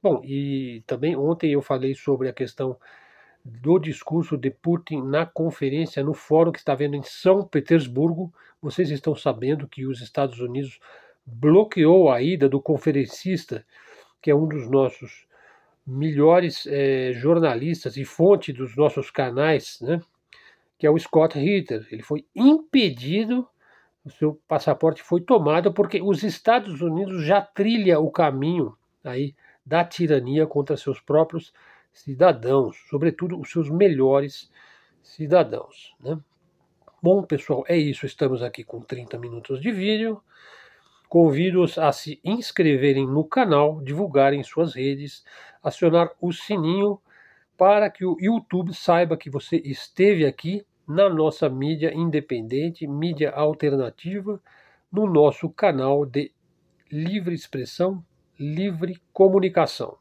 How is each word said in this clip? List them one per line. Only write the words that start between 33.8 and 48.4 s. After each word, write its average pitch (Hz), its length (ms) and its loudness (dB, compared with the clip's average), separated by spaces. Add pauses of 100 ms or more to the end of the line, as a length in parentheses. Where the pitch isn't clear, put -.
cidadãos, - 1000 -2
né? 147 200 -8 (840)
Bom, 185 220 4
pessoal, 139 440 -4
é 170 100 2
isso. 147 280 -2
Estamos 131 380 -2
aqui 120 200 -10
com 117 180 -16
trinta 123 360 -12
minutos 120 440 -10
de 208 100 -4
vídeo. 214 500 -4 (840)
Convido-os 170 720 4
a 151 140 2
se - 320 -8
inscreverem 147 840 0
no 143 160 0
canal, 156 580 2
divulgarem 139 600 0
suas 156 320 -2
redes, 139 480 -6 (400)
acionar 170 560 2
o 175 120 -4
sininho 196 680 -2 (580)
para 202 320 4
que - 160 -10
o 170 140 -2
YouTube 185 540 -2